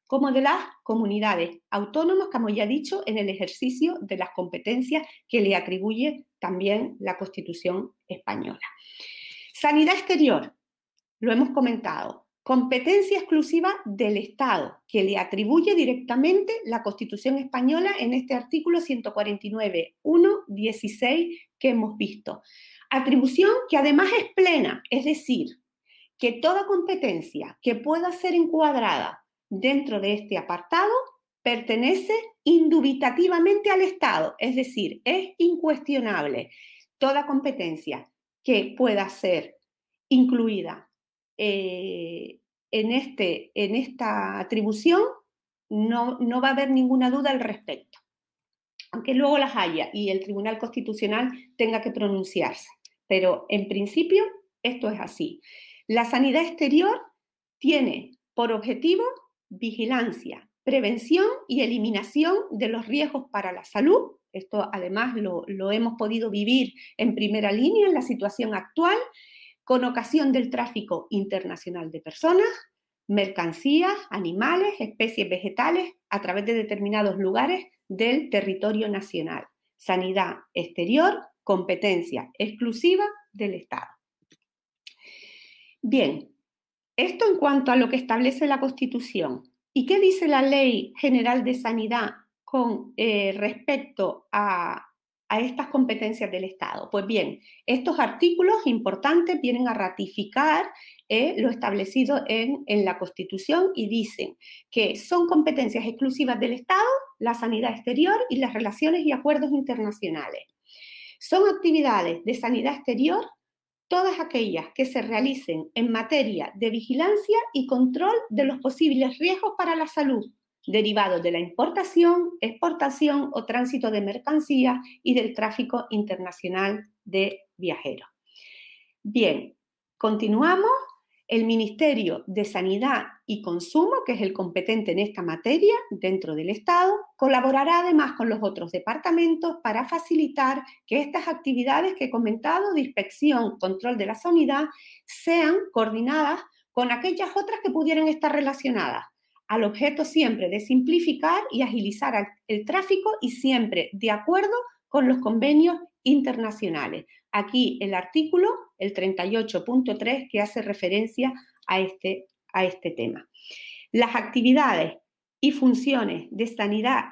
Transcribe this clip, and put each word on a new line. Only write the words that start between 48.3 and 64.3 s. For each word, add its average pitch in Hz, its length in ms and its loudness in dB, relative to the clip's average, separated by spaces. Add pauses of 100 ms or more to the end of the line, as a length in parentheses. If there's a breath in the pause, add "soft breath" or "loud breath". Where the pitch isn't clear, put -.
aunque 233 240 -4
luego 285 220 4
las 269 180 2
haya 185 380 -2
y 208 180 -2
el 190 100 0
Tribunal 208 380 -6
Constitucional 220 720 -4 (260 loud breath)
tenga 220 260 0
que 233 80 -4
pronunciarse. 196 800 -4 (380)
Pero, 185 420 2
en 202 200 -2
principio, 320 560 2 (380)
esto 254 260 -4
es 214 100 -6
así. - 420 -8 (460 loud breath)
La 233 180 0
sanidad 269 380 2
exterior 330 580 2 (580)
tiene 269 540 0 (220)
por 233 160 0
objetivo 262 540 0 (440)
vigilancia, 226 1000 -6 (160)
prevención 262 640 2 (200)
y 254 140 0
eliminación 233 760 0 (160)
de 220 180 -2
los 226 200 -4
riesgos 277 420 -2
para 196 220 -6
la 180 100 -14
salud. 302 540 2 (160)